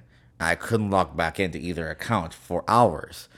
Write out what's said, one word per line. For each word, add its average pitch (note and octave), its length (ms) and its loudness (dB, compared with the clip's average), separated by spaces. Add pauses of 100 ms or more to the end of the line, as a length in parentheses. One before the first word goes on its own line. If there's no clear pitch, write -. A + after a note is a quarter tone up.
(400)
and E2 100 0
I E2+ 60 2
couldn't G#2+ 360 0
log E2+ 260 2
back E2 220 0
into F2+ 180 0
either D#2+ 320 -6
account E2+ 440 -4
for - 340 -6
hours. G#2+ 600 2 (100)